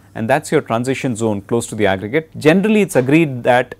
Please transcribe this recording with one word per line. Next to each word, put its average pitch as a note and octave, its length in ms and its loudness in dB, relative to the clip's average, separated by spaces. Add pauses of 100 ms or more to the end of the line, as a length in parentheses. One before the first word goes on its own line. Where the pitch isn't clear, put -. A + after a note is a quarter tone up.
(140)
and A2+ 160 -4
that D3 140 2
is - 80 -16
your D#3 80 2
transition B2 560 -2
zone G#2+ 260 -2
close A#2 260 -4
to - 80 -12
the G#2+ 120 2
aggregate. G#2 500 -4
Generally, F#3+ 440 2
it's F3+ 160 -2
agreed C3+ 460 2
that B2 360 2